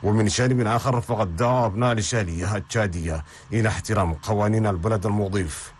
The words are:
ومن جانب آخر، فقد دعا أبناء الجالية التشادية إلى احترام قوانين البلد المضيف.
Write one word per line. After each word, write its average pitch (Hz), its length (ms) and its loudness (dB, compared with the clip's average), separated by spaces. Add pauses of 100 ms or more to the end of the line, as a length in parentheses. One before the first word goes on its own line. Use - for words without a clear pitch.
ومن 107 220 2
جانب 123 420 2
آخر، 120 340 0
فقد 104 340 -2
دعا 123 300 2
أبناء 113 260 2
الجالية 98 640 -2
التشادية 85 680 -2 (300)
إلى 110 160 2
احترام 90 440 0
قوانين 107 540 2
البلد 101 380 0
المضيف. 101 760 -2